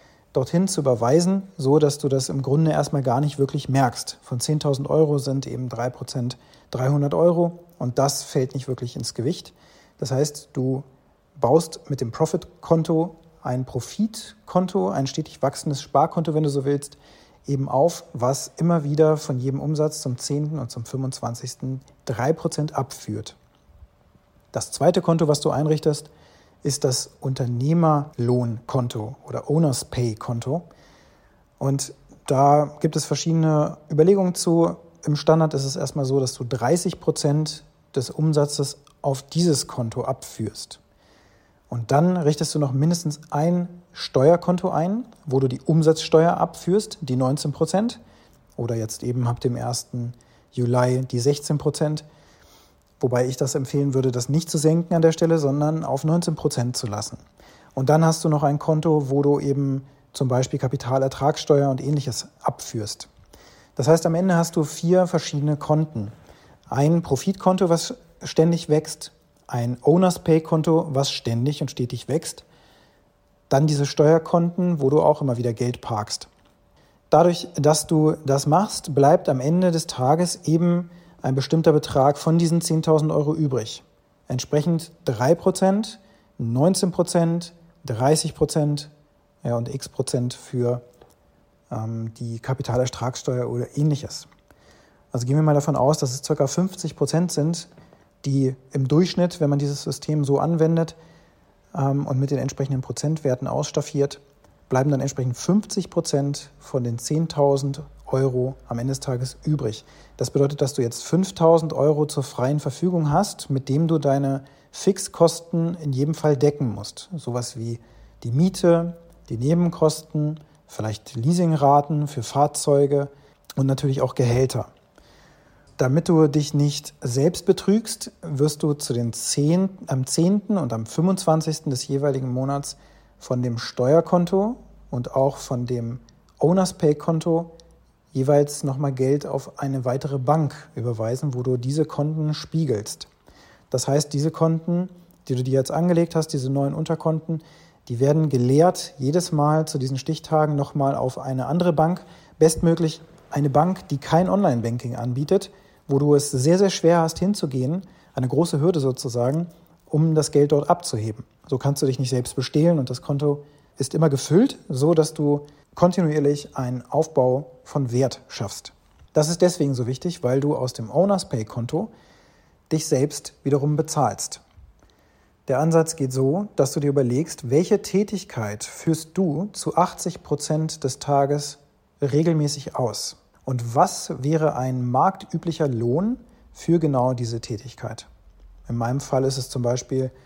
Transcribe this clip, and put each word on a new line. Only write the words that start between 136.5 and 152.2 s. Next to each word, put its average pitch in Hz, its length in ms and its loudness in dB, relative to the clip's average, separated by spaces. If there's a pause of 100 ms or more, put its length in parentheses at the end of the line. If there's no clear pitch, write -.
Pay 147 220 2
Konto 165 560 -2 (600)
jeweils 143 520 2
nochmal 139 300 -2
Geld 135 320 0
auf 143 340 -8
eine 135 240 -4
weitere 135 340 -4
Bank 147 380 0 (200)
überweisen, 120 580 -4
wo 123 100 -6
du 127 140 0
diese 139 260 -2
Konten 151 500 -2
spiegelst. 135 760 -4 (640)
Das 127 200 -2
heißt, 147 240 0
diese 151 180 -2
Konten, 165 580 -2 (380)
die 131 80 -2
du 127 80 -2
dir 131 120 0
jetzt 131 160 0
angelegt 170 440 0
hast, 156 120 -2
diese 131 220 -4
neuen 139 240 -2
Unterkonten, 160 720 -4 (460)
die 120 100 -4
werden 151 300 4
geleert 135 680 2
jedes 147 360 -2
Mal 151 340 2
zu 156 100 -6
diesen 131 200 -4
Stichtagen 151 580 0
nochmal 139 400 0
auf 123 240 -4
eine 127 280 -4
andere 175 260 2
Bank, 156 320 0 (340)